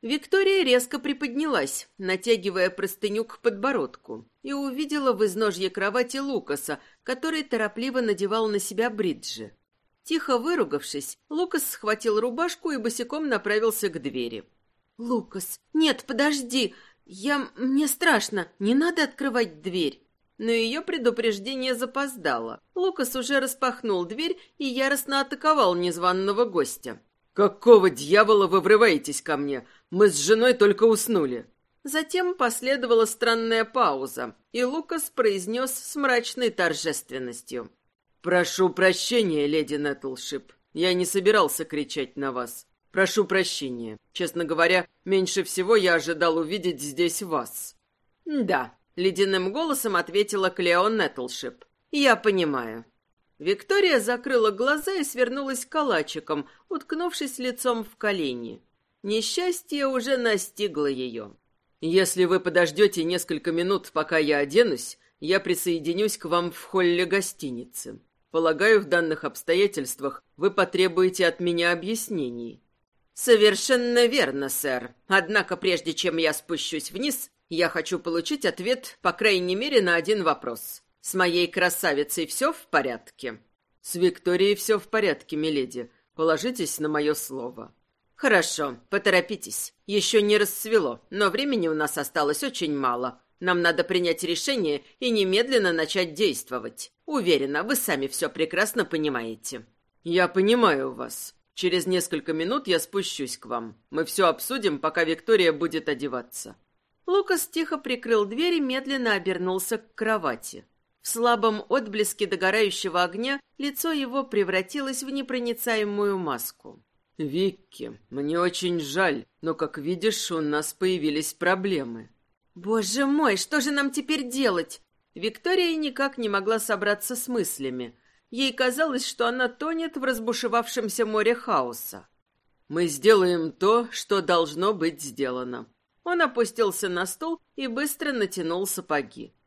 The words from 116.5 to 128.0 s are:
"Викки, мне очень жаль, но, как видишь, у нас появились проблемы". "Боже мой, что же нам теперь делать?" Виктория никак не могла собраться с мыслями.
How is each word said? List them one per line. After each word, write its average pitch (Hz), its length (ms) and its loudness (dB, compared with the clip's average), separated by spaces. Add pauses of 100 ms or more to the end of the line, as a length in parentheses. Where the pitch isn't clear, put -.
"Викки, 147 880 -4
мне 147 320 -2
очень 175 400 0
жаль, 147 460 -2 (160)
но, 139 120 -4
как - 220 -6
видишь, 180 560 -2
у 160 80 -2
нас 147 320 -2
появились 156 640 -2
проблемы". 170 720 -2 (460)
"Боже 214 500 -2
мой, 277 320 2
что 294 240 -2
же 262 100 -2
нам 285 200 0
теперь 285 400 -4
делать?" 214 500 -2 (340)
Виктория 330 640 -2
никак 277 400 -4
не 226 140 -2
могла 202 280 0
собраться 208 580 -2
с 247 120 -8
мыслями. 135 640 -4 (360)